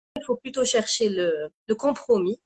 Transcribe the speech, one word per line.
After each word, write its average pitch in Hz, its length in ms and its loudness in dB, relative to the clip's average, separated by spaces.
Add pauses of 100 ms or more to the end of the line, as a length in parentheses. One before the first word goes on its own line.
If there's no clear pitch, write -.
(160)
il 285 80 -12
faut 240 120 -2
plutôt 262 280 -4
chercher 226 440 0
le, 170 420 -2 (180)
le 220 60 2
compromis 220 720 0